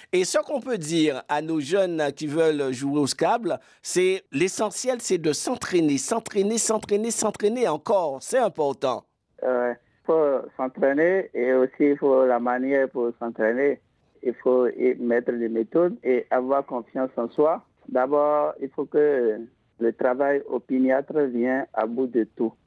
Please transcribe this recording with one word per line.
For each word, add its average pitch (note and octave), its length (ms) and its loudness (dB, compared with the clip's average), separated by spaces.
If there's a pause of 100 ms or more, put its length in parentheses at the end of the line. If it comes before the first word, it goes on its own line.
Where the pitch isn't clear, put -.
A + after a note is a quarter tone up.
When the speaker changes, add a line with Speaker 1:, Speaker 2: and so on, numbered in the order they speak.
(120)
Speaker 1:
Et F3+ 120 2
ce - 140 -2
qu'on D4 220 -2
peut B3 180 -4
dire D3+ 500 0
à D3+ 140 0
nos D#3+ 180 -2
jeunes D#3+ 560 0
qui D#3 100 -8
veulent D3 460 0
jouer C#3 280 -2
au C#3 60 4
Scrabble, D#3+ 520 0 (240)
c'est F#3 500 0
l'essentiel, G3+ 680 -2
c'est F#3 180 0
de D#3 160 0
s'entraîner, E3 640 0
s'entraîner, A3 580 -2
s'entraîner, G#3+ 540 0
s'entraîner A3 580 0
encore. D3+ 540 0
C'est A#3+ 160 -2
important. C#3 640 0 (380)
Speaker 2:
Euh, B2 320 0
il - 320 -18
faut D3 340 2 (160)
s'entraîner C#3+ 800 0
et B2 180 0
aussi B2+ 280 2
il C#3+ 180 4
faut C3 260 4
la A#2+ 160 2
manière C3 480 0
pour A#2+ 300 -2
s'entraîner. A#2+ 640 0 (420)
Il B2 200 -2
faut B2+ 260 4
y B2 300 0
mettre A#2+ 340 0
des A#2 180 -4
méthodes C3+ 520 0
et B2+ 280 0
avoir C3 340 0
confiance C3 540 -6
en A#2 100 -4
soi. D#3+ 340 0 (280)
D'abord, D3 720 2
il C3+ 100 -8
faut D3 160 -8
que B2 520 2 (400)
le A2+ 140 0
travail C#3 560 0
opiniâtre C3 720 0
vienne B2+ 540 -2
à A2 120 0
bout B2 200 -4
de A#2 180 0 (120)
tout. A2+ 160 -2 (140)